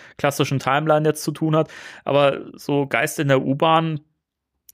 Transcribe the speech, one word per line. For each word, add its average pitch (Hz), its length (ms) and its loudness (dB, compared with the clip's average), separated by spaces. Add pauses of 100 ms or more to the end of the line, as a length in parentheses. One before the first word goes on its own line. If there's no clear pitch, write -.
(180)
klassischen 139 400 0
Timeline 151 500 0
jetzt 151 140 -2
zu - 80 -4
tun 156 240 -2
hat, 156 160 0 (340)
aber 139 360 2 (140)
so 143 340 -2
Geist 147 320 -2
in 143 80 0
der 135 140 4
U-Bahn 160 580 0 (720)